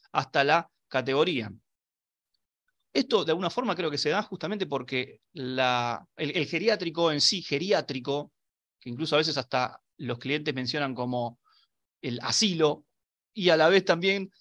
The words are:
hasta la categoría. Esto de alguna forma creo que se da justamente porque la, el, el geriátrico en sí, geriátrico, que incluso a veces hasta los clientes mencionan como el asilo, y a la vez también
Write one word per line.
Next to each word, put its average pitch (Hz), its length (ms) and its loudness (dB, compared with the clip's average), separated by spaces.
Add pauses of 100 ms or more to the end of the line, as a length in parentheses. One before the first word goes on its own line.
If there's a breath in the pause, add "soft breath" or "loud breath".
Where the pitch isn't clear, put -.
(120)
hasta 139 320 0
la 156 260 4 (200)
categoría. 135 640 0 (1400)
Esto 226 300 2
de 160 80 0
alguna 175 180 0
forma 226 260 -2
creo 165 160 -4
que 143 60 -6
se 147 120 -2
da 190 140 0
justamente 190 420 -6
porque 131 560 -6 (120)
la, 127 720 -2 (100)
el, 151 200 -4
el 156 100 0
geriátrico 170 680 0
en 147 100 0
sí, 180 200 2
geriátrico, 143 920 -2 (480)
que 127 100 -14
incluso 147 260 -2
a 151 40 6
veces 156 180 0
hasta 127 440 -2 (160)
los 123 200 -4
clientes 147 360 -4
mencionan 131 420 -4
como 123 440 -4 (640 soft breath)
el 120 200 -6
asilo, 156 640 0 (500)
y 175 160 2
a 160 80 6
la 160 120 6
vez 190 160 6
también 190 560 0